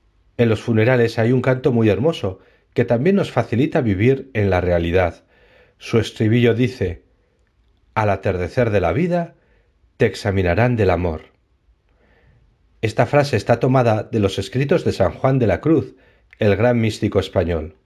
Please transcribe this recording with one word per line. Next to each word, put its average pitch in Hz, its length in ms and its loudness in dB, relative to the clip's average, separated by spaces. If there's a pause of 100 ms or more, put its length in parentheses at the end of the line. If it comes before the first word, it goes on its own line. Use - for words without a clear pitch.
(380)
En 120 100 2
los 107 140 0
funerales 117 560 2
hay 117 140 2
un 127 100 0
canto 127 280 0
muy 113 200 2
hermoso 107 480 -2 (340)
que 120 140 0
también 143 300 0
nos 165 140 -2
facilita 131 520 -2
vivir 113 500 0
en 101 160 0
la 90 140 0
realidad. 87 600 0 (520)
Su - 220 -2
estribillo 113 560 0
dice: 107 500 -4 (880)
"Al 107 140 0
atardecer 98 600 -2
de 104 100 2
la 85 140 0
vida, 170 400 -4 (640)
te 120 80 2
examinarán 98 720 0
del 101 120 2
amor". 87 380 -2 (1500)
Esta 113 240 0
frase 143 320 0
está 117 240 0
tomada 123 420 2
de - 160 -6
los 98 200 0
escritos 139 480 -2
de 101 60 0
San 87 200 0
Juan 135 260 0
de 117 80 2
la 92 140 0
Cruz, 147 340 0 (440)
el 101 180 2
gran 120 240 2
místico 107 400 -2
español. 82 640 -4